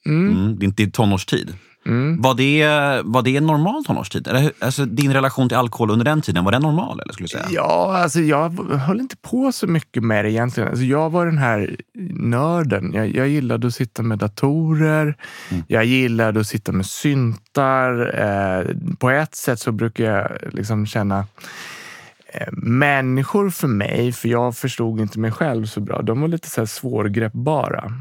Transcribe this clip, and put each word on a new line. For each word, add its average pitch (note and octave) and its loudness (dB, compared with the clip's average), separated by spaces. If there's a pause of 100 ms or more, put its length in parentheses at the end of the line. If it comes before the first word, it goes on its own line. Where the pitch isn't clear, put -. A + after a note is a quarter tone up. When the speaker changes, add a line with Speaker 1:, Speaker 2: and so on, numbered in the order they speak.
Speaker 1:
Mm. E3+ 2
Speaker 2:
Mm, G2+ 0
din, G2 2
din G#2 0
tonårstid. G2+ 0 (320)
Speaker 1:
Mm. C3+ 0
Speaker 2:
Var C3 4
det, C#3+ 4 (380)
var A2+ 2
det C3 2
en D3+ 2
normal F3 2
tonårstid? C2 -4
Eller A#2+ 2
hur, D3 2
alltså, C3 0
din C3+ 2
relation C3 2
till A#2 0
alkohol A#2 0
under A2+ 4
den D3+ 2
tiden, F2 0
var G2 4
den B2+ 4
normal, D#3 0
eller - -12
skulle F2+ -10
du D#2+ -10
säga? - -8
Speaker 1:
Ja, F#3 2
alltså, E3+ 0
jag D#3 2
v-, E3+ -4
höll D3+ 0
inte C4 -8
på B3+ 0
så - -4
mycket D#3 -2
med G#2+ 2
det G#2+ 0
egentligen. A#2 0
Alltså, B2+ -2
jag D3 2
var F3 0
den E3 2
här A2+ 0 (380)
nörden. B2 0
Jag, G#2+ -2
jag C3 2
gillade B2 0
att A#2 -2
sitta - -4
med A2+ 0
datorer. D#3 2 (320)
Speaker 2:
Mm. F2 -2
Speaker 1:
Jag A2 4
gillade A#2 2
att G#2+ 0
sitta G#2+ -4
med F#2 0
syntar. C3 0
Eh, G2 2 (340)
på B2+ 2
ett D3 0
sätt A#2+ -2
så - -4
brukar A2+ -2
jag, G#2 0 (220)
liksom, G#2 -2
känna, G2+ 0 (1080)
eh, - -8
människor C3+ 2
för E3+ -2
mig, A#2 0
för A#2 -4
jag A#2+ 0
förstod A2+ -2
inte G#2+ -2
mig A2 0
själv A#2 -2
så G#2+ -6
bra. - -4
De A2+ 0
var D#3 2
lite E3 -4
så - -2
här A2+ 0
svårgreppbara. A2+ -2